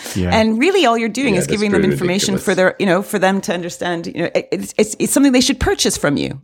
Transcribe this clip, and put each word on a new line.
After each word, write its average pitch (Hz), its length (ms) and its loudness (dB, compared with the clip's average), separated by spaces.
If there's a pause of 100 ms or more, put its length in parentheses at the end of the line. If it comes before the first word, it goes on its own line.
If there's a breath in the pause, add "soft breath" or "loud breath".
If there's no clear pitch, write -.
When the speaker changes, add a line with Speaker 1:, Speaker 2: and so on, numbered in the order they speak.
(140 loud breath)
Speaker 1:
Yeah. 90 180 0
Speaker 2:
And 220 260 2
really 349 280 2
all 233 120 2
you're 247 100 -2
doing 233 260 -2
Speaker 3:
Yeah, 180 60 2
Speaker 2:
is 180 60 -4
Speaker 3:
that's - 100 -2
Speaker 2:
giving 208 160 0
them 180 100 2
Speaker 3:
pretty 147 100 2
Speaker 2:
information 180 420 -2
Speaker 3:
ridiculous. 185 100 -4
Speaker 2:
for 190 100 0
their, 185 240 2
you - 80 0
know, 185 160 2
for 208 160 -6
them 190 240 2
to 196 120 -4
understand, 175 520 -6
you - 160 -6
know, 165 120 -2
it, - 180 -2
it's, 196 260 -8
it's, 214 200 0
it's - 140 -2
something 277 200 4
they 247 80 4
should 254 200 0
purchase - 360 0
from 147 200 0
you. 92 280 -6